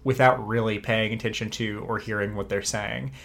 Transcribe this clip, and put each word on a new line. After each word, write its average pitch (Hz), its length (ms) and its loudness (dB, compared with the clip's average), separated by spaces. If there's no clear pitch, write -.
without 127 420 6
really 110 320 2
paying 110 340 0
attention 113 380 -4
to 110 360 -4
or 110 120 -2
hearing 104 380 -2
what 98 120 -4
they're 98 140 0
saying, 113 480 -4